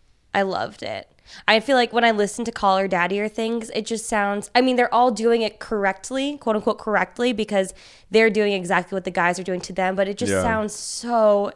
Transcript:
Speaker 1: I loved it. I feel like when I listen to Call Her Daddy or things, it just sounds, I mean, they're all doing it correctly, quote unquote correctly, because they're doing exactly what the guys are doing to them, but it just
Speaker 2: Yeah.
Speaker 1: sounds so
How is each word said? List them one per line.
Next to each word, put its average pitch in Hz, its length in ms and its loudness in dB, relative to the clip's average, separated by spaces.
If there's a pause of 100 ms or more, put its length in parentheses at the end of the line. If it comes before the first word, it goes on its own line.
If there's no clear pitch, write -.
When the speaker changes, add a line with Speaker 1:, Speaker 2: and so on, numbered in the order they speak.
(340)
Speaker 1:
I 196 100 2
loved 117 400 -6
it. 107 240 -10 (400)
I 220 120 4
feel 262 160 2
like 240 180 2
when 233 100 2
I 233 60 4
listen 208 360 0
to 226 60 -6
Call 196 280 2
Her 196 80 0
Daddy 185 320 0
or 214 100 -2
things, 226 460 -4
it 214 100 -4
just 220 220 -6
sounds, 202 480 -2
I 254 60 6
mean, 254 160 2
they're 240 140 2
all 247 200 4
doing 226 320 2
it 214 160 -6
correctly, 254 800 -4
quote 220 160 0
unquote 214 240 -2
correctly, 208 540 0
because 202 380 0 (380)
they're 220 220 4
doing 208 220 2
exactly 180 420 -2
what 185 80 -4
the 185 80 -6
guys 175 260 0
are 190 60 -8
doing 180 180 -4
to 185 120 -12
them, 190 220 -2
but 190 120 0
it 202 100 -8
just 202 140 -2
Speaker 2:
Yeah. 190 100 2
Speaker 1:
sounds 214 320 -2
so 214 840 0